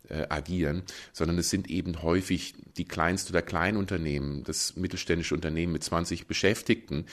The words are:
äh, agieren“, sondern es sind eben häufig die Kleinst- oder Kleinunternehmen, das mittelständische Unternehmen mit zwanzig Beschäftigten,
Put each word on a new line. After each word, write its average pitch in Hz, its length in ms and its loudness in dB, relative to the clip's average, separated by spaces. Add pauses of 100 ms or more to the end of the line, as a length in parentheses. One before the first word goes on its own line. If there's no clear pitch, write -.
äh, 76 220 -2
agieren“, 76 520 0 (320)
sondern 85 240 2
es 85 140 0
sind 95 180 -2
eben 85 320 -2
häufig 87 540 2 (220)
die 90 80 -2
Kleinst- 90 440 0
oder 90 140 2
Kleinunternehmen, 82 1000 0
das - 320 -4
mittelständische 85 600 0
Unternehmen 82 380 0
mit 73 100 -2
zwanzig 85 420 -2
Beschäftigten, 95 880 2